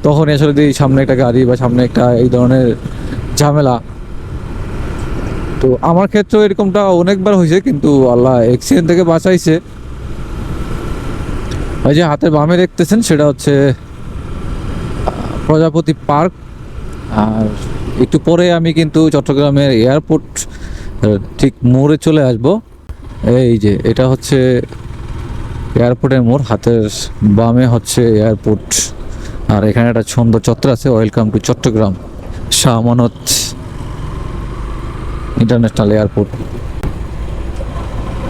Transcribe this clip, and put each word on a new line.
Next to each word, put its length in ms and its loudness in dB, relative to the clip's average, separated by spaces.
তখনই 300 2
আসলে 200 2
দেখি 200 4
সামনে 280 2
একটা 140 2
গাড়ি 300 4
বা 100 4
সামনে 280 2
একটা 300 2
এই 160 4
ধরনের 460 4
ঝামেলা।" 440 2
তো 200 2
আমার 260 2
ক্ষেত্রেও 360 2
এরকমটা 400 2
অনেকবার 520 2
হয়েছে, 260 4
কিন্তু 480 2
আল্লাহ 240 4
অ্যাক্সিডেন্ট 560 2
থেকে 140 4
বাঁচাইছে। 560 2
ওই 100 2
যে 80 4
হাতের 280 0
বামে 260 2
দেখতেছেন, 440 0
সেটা 260 2
হচ্ছে, 460 2
আহ, 1400 -8
প্রজাপতি 460 2
পার্ক। 260 0
আর 320 0
একটু 180 2
পরে 320 2
আমি 220 0
কিন্তু 360 2
চট্টগ্রামের 600 2
এয়ারপোর্ট, 760 0
আহ, 680 -2
ঠিক 160 2
মোড়ে 340 4
চলে 260 2
আসব। 360 2
এই 300 4
যে, 260 2
এটা 240 2
হচ্ছে 540 2
এয়ারপোর্টের 460 2
মোড়, 280 2
হাতের 400 2
বামে 440 4
হচ্ছে 420 2
এয়ারপোর্ট। 840 0
আর 120 2
এখানে 260 2
একটা 180 0
সুন্দর 320 2
চত্বর 320 0
আছে, 180 0
"Welcome 420 2
to 80 0
চট্টগ্রাম, 560 0
শাহ 260 2
আমানত 340 2
ইন্টারন্যাশনাল 500 2
এয়ারপোর্ট।" 380 0